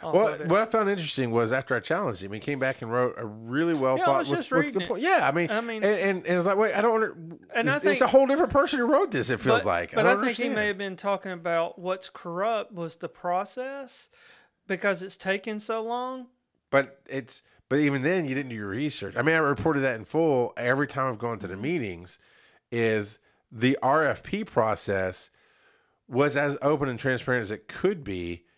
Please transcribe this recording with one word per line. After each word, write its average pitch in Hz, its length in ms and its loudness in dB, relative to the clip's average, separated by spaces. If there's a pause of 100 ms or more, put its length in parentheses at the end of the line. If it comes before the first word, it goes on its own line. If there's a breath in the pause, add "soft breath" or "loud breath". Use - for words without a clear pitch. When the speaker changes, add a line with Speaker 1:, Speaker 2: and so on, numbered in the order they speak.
Speaker 1:
off 160 120 -4
Speaker 2:
Well, 208 140 4
Speaker 1:
of 170 120 -6
it. 165 80 -6
Speaker 2:
what 190 120 4
I 226 40 2
found 220 240 0
interesting 151 420 -2
was 113 220 2
after 131 240 0
I 113 40 0
challenged 151 420 -2
him, 98 100 -10
he 107 80 -8
came 143 180 -4
back 131 240 -2
and 113 80 -8
wrote 123 280 2
a 117 80 -6
really 120 480 -2
well 131 240 2
Speaker 1:
Yeah, 349 40 -2
I 370 40 4
Speaker 2:
thought 135 140 6
Speaker 1:
was - 100 -2
Speaker 2:
with, - 100 0
Speaker 1:
just - 100 -6
Speaker 2:
with 262 140 4
Speaker 1:
reading 262 120 -4
it. - 40 0
Speaker 2:
good 175 80 -6
point. 175 140 -4
Yeah, 320 260 4
I - 20 2
mean, 165 200 0
Speaker 1:
I 214 100 0
mean 226 240 -4
Speaker 2:
and, 202 160 4
and, 190 260 -2
and 180 120 2
it's 170 80 2
like, 196 100 2
wait, 208 180 2
I 202 60 0
don't 220 140 4
under-, 170 440 -4 (160)
Speaker 1:
And 240 160 2
I 277 60 2
Speaker 2:
it's, 294 100 -2
it's 269 140 4
Speaker 1:
think 254 80 6
Speaker 2:
a - 20 0
whole 269 160 10
different 294 260 4
person 277 280 4
who 240 60 2
wrote 294 260 4
this, 120 180 0
it 113 80 2
feels 123 240 4
Speaker 1:
but, - 40 -2
Speaker 2:
like. 87 280 0
Speaker 1:
but - 120 4
Speaker 2:
I - 80 8
don't 208 100 0
Speaker 1:
I - 20 2
think 233 120 -2
he 240 60 -2
Speaker 2:
understand. 226 100 -2
Speaker 1:
may 214 140 0
have 196 100 -4
been 190 180 -8
talking 196 360 -4
about 170 460 -2
what's 185 340 -6
corrupt 202 600 -4
was 170 240 -8
the 170 120 -10
process, 247 1000 -6 (580 soft breath)
because 190 360 -2
it's 190 140 -14
taken 208 440 -6
so 226 220 -6
long? 247 440 -8 (440)
Speaker 2:
But 135 360 0
it's, 135 360 -10 (260 soft breath)
but 139 100 2
even 139 240 2
then, 170 240 0
you 131 80 -2
didn't 135 160 -6
do 117 60 -10
your 104 120 -6
research. 107 480 -6
I 117 60 0
mean, 156 120 4
I 160 40 4
reported 147 420 2
that 131 160 0
in 107 80 -10
full 147 520 0
every 131 300 0
time 135 260 -2
I've 107 60 -8
gone 117 220 -4
to 101 60 -8
the 92 80 -8
Speaker 1:
Mm-hmm. 98 80 -8
Speaker 2:
meetings, 107 560 -6 (520 soft breath)
is 110 480 0 (320)
the 127 320 2
R 147 220 4
F 123 180 -2
P 208 220 -6
process 98 840 -2 (800 soft breath)
was 135 280 2
as 143 260 0
open 143 260 2
and 120 100 -4
transparent 127 440 0
as 98 80 -6
it - 180 -10
could 185 360 -2
be 87 400 -8 (140)